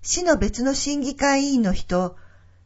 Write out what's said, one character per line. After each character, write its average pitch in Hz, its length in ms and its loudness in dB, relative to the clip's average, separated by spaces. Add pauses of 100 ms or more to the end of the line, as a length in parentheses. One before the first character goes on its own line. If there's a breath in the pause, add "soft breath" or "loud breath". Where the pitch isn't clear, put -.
市 - 220 -4
の 320 140 4
別 208 260 -2
の 269 100 2
審 285 280 -2
議 277 160 -6
会 277 320 2
委 277 60 2
員 240 60 4
の 190 120 2
人、 180 420 -2 (500 soft breath)